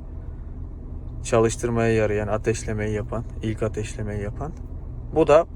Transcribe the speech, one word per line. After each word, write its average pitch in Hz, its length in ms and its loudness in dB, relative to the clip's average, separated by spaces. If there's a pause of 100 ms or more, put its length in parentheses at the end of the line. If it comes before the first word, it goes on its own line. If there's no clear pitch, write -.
(1200)
Çalıştırmaya 113 720 4
yarayan, 107 340 2
ateşlemeyi 107 640 0
yapan, 110 300 -2 (200)
ilk 110 200 -2
ateşlemeyi 107 580 -4
yapan. 120 300 -6 (640)
Bu 160 120 6
da 160 180 10 (100)